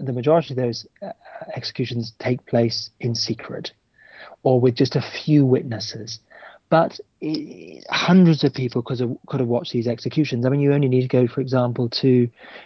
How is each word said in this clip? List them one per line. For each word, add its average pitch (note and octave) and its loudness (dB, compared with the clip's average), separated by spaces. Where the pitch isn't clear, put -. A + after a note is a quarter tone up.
the C3 -6
majority C#3 2
of A#2+ -4
those, B2 -4
uh, G3+ -12
executions A#2+ -6
take B2+ -2
place A#2 0
in A#2 -2
secret - -8
or B2+ 4
with B2 2
just C3+ 0
a C3+ 0
few D3 2
witnesses. A2+ -4
But E3 2
i-, B2 -10
hundreds E3+ 4
of C#3 2
people B2 -4
could A#2+ -6
have, B2 -2
could C3 -4
have A#2+ 0
watched A#2+ -2
these A#2+ -2
executions. B2 -2
I C3 4
mean, C#3+ 0
you C#3+ 4
only C#3+ 2
need B2+ 2
to B2+ -2
go, B2+ 4
for - -4
example, B2 -2
to B2 2